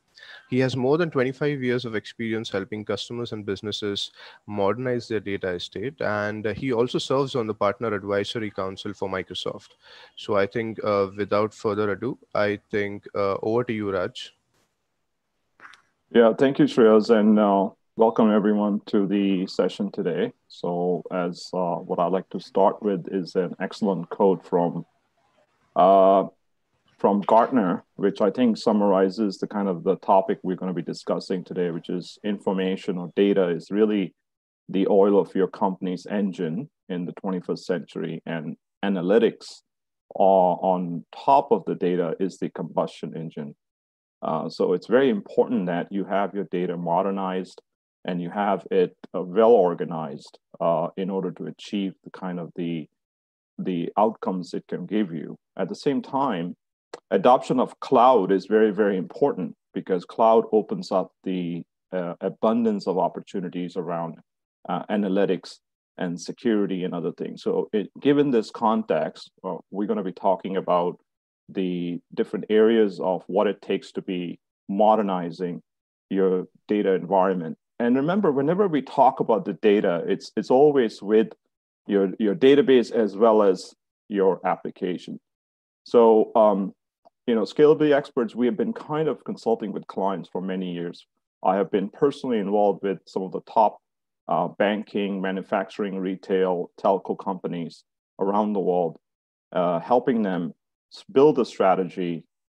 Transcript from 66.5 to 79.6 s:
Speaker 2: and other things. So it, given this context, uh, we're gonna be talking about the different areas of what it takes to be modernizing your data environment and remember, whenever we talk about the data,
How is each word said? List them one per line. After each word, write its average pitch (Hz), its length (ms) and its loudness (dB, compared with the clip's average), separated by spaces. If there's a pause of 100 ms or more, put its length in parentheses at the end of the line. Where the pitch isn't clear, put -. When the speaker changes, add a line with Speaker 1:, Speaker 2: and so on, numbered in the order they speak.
Speaker 2:
and 90 100 -6
other 85 160 -4
things. - 320 -12
So 92 300 -2
it, 101 260 -4
given 143 320 2
this 110 200 0
context, 107 800 -2 (120)
uh, 90 140 -6 (120)
we're 98 180 -6
gonna 107 140 -2
be 92 120 -6
talking 92 420 -2
about 90 420 0 (520)
the 87 500 -4 (140)
different 110 360 -4
areas 107 520 4
of 85 260 -2
what 101 200 2
it - 140 -4
takes - 320 -6
to 95 80 -8
be 90 380 -6 (300)
modernizing 92 920 0 (480)
your 92 380 0 (220)
data 101 240 2
environment 92 640 0 (220)
and 120 160 2
remember, 170 360 0
whenever 156 360 0
we 151 140 0
talk 135 380 2
about 101 260 0
the 104 80 -4
data, 101 540 2